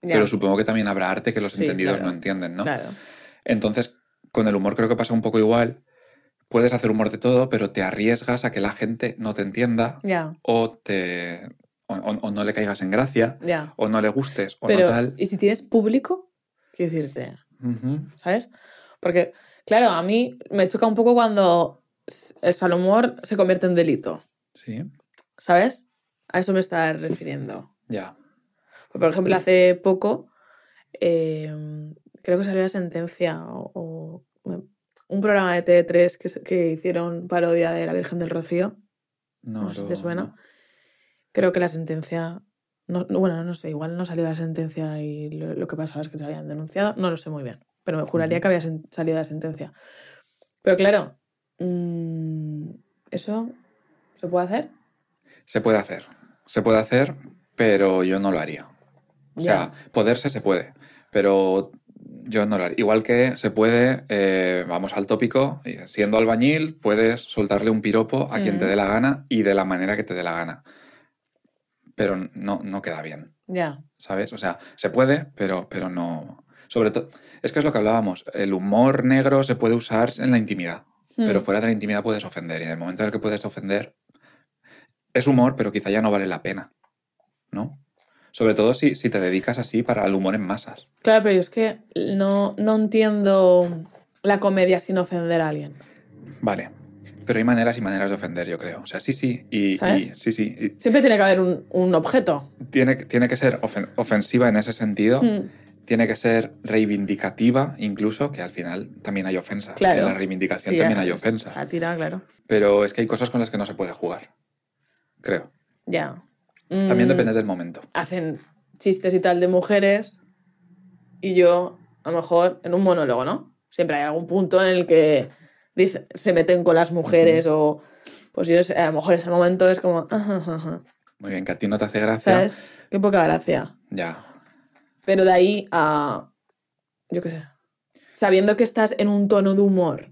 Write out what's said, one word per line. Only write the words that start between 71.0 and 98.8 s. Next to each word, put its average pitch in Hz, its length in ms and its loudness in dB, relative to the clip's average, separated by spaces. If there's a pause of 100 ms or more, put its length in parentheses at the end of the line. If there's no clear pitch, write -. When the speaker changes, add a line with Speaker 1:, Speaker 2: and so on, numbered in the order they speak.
Speaker 2:
Pero 98 220 -2 (160)
no, 101 300 -6
no 98 180 -10
queda 82 200 -8
bien. - 340 -16 (120)
Speaker 1:
Ya. 156 360 -6 (140)
Speaker 2:
¿Sabes? 98 360 -6
O 107 40 -14
sea, 90 200 -6 (180)
se 101 140 -4
puede, 139 460 2
pero, 92 340 -4
pero 92 200 -8
no. 85 540 -8 (240)
Sobre 110 240 2
to-, - 180 -6 (320)
es 143 100 -4
que 156 80 -2
es 147 60 0
lo 151 60 0
que 123 60 -2
hablábamos, 107 560 0
el 98 200 -2
humor 117 520 2
negro 135 380 4
se 131 120 0
puede 113 200 2
usar 113 420 0
en 127 140 0
la 120 60 6
intimidad, 92 460 -4 (320)
pero 214 240 2
Speaker 1:
Hmm. - 40 -4
Speaker 2:
fuera 101 180 0
de 113 60 0
la 117 60 2
intimidad 104 300 -2
puedes 107 220 -2
ofender, 82 360 -8
y 82 40 -8
en 80 60 -6
el 82 60 -8
momento 90 260 -6
en 107 40 0
el 104 60 -2
que 110 60 -4
puedes 107 260 -4
ofender, 101 500 -4 (1200)
es 123 140 2
humor, 135 280 4
pero 107 160 -2
quizá 101 180 -4
ya 104 120 2
no 110 100 2
vale 98 160 0
la 85 140 -6
pena, 95 320 -10 (800)
¿no? 104 280 -8 (520)
Sobre 110 220 2
todo 110 200 4
si, 135 220 2
si - 140 -2
te 98 120 -2
dedicas 92 380 -2
así 110 220 -2
para 110 240 0
el 98 80 2
humor 95 220 0
en 107 60 -4
masas. - 480 -8 (140)
Speaker 1:
Claro, 220 200 6
pero 208 120 4
yo 185 40 6
es 175 100 -2
que 220 300 -2 (380)
no, 196 400 0
no 214 180 2
entiendo 196 1120 4 (380)
la 202 180 2
comedia 190 400 2
sin 190 160 -4
ofender 170 420 -2
a 160 80 0
alguien. 147 280 -8 (680)
Speaker 2:
Vale, 98 300 -4 (540)
pero 120 120 0
hay 110 80 2
maneras 117 320 2
y 117 40 -6
maneras 98 280 -2
de 98 80 -2
ofender, 87 320 -6
yo 85 80 -6
creo. 85 240 -10